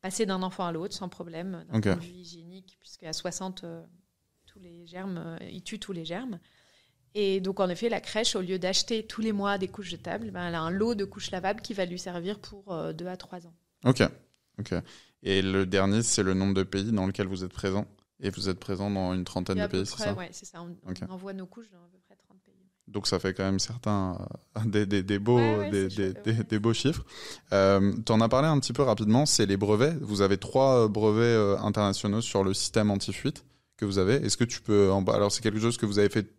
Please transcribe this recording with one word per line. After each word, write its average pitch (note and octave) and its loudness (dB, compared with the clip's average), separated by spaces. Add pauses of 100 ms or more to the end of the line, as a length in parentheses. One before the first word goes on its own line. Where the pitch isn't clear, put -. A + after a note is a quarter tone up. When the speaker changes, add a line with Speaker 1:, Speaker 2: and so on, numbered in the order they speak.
Speaker 1:
passées F#3+ -2
d'un F#3 -2
enfant F#3 -4
à E3+ -4
l'autre E3+ -6
sans F#3 -10
problème, E3+ -10
d'un A2+ 0
Speaker 2:
Ok. G#2+ 0
Speaker 1:
point F#2+ 4
de F2 -8
vue F3 -14
hygiénique, F3 -20
puisque - -20
à D#3+ -10
soixante, F#3 -8
euh, E3 -14 (640)
tous - -20
les F3 -20
germes, F3+ -10
euh, E3 -10 (120)
ils F3+ -14
tuent G#3+ -10
tous G3 -10
les E3+ -8
germes. F#3+ -8 (760)
Et G3 2
donc, F#3+ -4
en F#3 2
effet, F3+ -2
la A3 -2
crèche, - -2
au G3 -2
lieu F#3 -4
d'acheter G3 0
tous - -10
les A3 0
mois G3+ 0
des F#3 -4
couches F#3 -12
jetables, G3 -8
ben, F3+ -6
elle E3+ -4
a E3 -2
un D#3+ -2
lot A3 0
de G3+ -2
couches G3+ -10
lavables F#3+ -4
qui - -10
va F#3+ -2
lui F3+ -8
servir F3+ -6
pour, G3 -16
euh, D#3+ -4
deux E3+ -8
à F#3 -8
trois F3+ -16
ans. E3+ -20 (320)
Speaker 2:
Ok, - 4 (580)
ok. G#2 -6 (480)
Et F#2+ 2
le F#2+ 2
dernier, G2 2
c'est A2 2
le F#2+ 2
nombre F#2+ 2
de F#2+ 2
pays G2 -2
dans G2 0
lesquels G2 -2
vous F#2 -6
êtes F2+ -10
présent. G2+ -2 (340)
Et G2+ -4
vous G2 -6
êtes F2+ -4
présent G2 -6
dans F#2+ -2
une F#2 -2
trentaine F#2 -2
Speaker 1:
Et F#2 0
Speaker 2:
de F2+ 0
Speaker 1:
à - -4
peu F#2+ -2
Speaker 2:
pays, G2 -2
c'est - -10
Speaker 1:
près, - -8
Speaker 2:
ça ? G#2 -2
Speaker 1:
ouais, F3 -10
c'est - -18
ça. F3 -18
On, F3 -16
Speaker 2:
Ok. F3+ -6 (100)
Speaker 1:
on F#3 -10
envoie F#3+ -12
nos F#3+ -10
couches A3 -20
dans F#3+ -20
à F3 -20
peu F#3 -20
près G3 -20
trente - -20
pays. - -20 (340)
Speaker 2:
Donc G#2 -4
ça F#2 0
fait F#2+ 0
quand G2 -2
même F#2+ 2
certains, G2 -2 (400)
euh, A2 -4
<laughs> A2+ -2
des, G#2 2
des, G2 0
des G2 0
beaux, A#2+ 4
Speaker 1:
Ouais, A2+ 4
ouais, G2 -2
Speaker 2:
des, G2 0
Speaker 1:
c'est F2+ -10
Speaker 2:
des, F#2+ -2
Speaker 1:
chouette, - -10
Speaker 2:
des, A2 0
Speaker 1:
ouais. A2 0
Speaker 2:
des A2 0
beaux A2+ 2
chiffres. - -2 (480)
Euh, G2 6 (120)
t'en A2 4
as A2+ 4
parlé C3 4
un D3+ 4
petit B2+ -4
peu D3 0
rapidement, A2 4
c'est A#2 4
les G2 2
brevets. G#2+ 4
Vous G2+ 0
avez G2 4
trois, C3 4
euh, - 4
brevets, G#2+ 4
euh, A2 4
internationaux G#2 0
sur G2 0
le F#2+ 2
système G#2 2
anti-fuite - -4 (320)
que - -4
vous G2 0
avez. F#2+ 4
Est-ce G2+ 0
que B2 2
tu - -8
peux... G2+ 6
En G2 4
ba-, G2+ 2
alors G2+ 4
c'est - -4
quelque G#2+ 0
chose A#2 0
que - -2
vous G#2 2
avez G2+ 6
fait G2+ 0 (120)